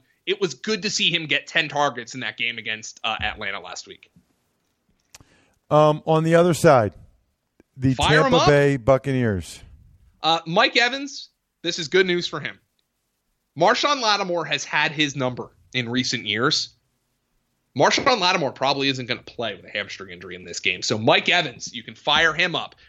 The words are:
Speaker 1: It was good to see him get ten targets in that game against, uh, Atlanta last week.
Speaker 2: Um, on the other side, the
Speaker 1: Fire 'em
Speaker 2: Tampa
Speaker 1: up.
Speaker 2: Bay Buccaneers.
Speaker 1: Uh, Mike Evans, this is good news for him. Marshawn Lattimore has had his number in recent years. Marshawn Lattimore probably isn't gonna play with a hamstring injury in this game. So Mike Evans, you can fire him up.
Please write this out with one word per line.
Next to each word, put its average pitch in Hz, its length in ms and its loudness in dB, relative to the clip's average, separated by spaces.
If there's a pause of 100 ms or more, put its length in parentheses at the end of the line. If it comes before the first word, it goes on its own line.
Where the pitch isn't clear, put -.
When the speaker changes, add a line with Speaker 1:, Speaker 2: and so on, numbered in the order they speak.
(260)
Speaker 1:
It 202 160 -4
was 170 140 -4
good 214 260 -6
to 208 80 -6
see 185 220 0
him 160 160 -4
get 143 180 -2
ten 160 240 -2
targets 135 460 -4
in 131 60 -10
that 110 140 -8
game 117 220 -8
against, 110 460 -12
uh, 110 180 -4
Atlanta 101 380 -8
last 87 260 -14
week. - 260 -20 (1600)
Speaker 2:
Um, 151 380 4
on 160 160 2
the 165 100 2
other 170 220 4
side, 127 380 6 (840)
the 131 160 2
Speaker 1:
Fire 160 240 2
'em 156 140 4
Speaker 2:
Tampa - 60 4
Speaker 1:
up. - 100 4
Speaker 2:
Bay 143 300 4
Buccaneers. 123 840 0 (640)
Speaker 1:
Uh, 165 240 2
Mike 220 300 2
Evans, 269 520 -2 (320)
this - 160 -6
is 160 120 -8
good 190 180 4
news 175 200 -2
for 156 120 -8
him. 117 200 -12 (960)
Marshawn 247 460 2
Lattimore 196 440 0
has 147 200 -6
had 156 260 0
his 147 240 -2
number 127 360 -4 (220)
in 123 140 -4
recent 123 380 -4
years. 113 460 -2 (1080)
Marshawn 208 420 2
Lattimore 180 320 0
probably 139 380 -2
isn't 127 160 -6
gonna 113 160 -8
play 110 340 -10
with 82 80 -20
a 87 60 -20
hamstring 95 420 -10
injury 90 240 -16
in 90 80 -18
this 87 160 -12
game. 92 220 -2
So 113 160 -2
Mike 156 320 2
Evans, 156 440 -2
you 117 80 -12
can 113 140 -20
fire 156 380 2
him 165 240 -2
up. 107 180 -10 (140)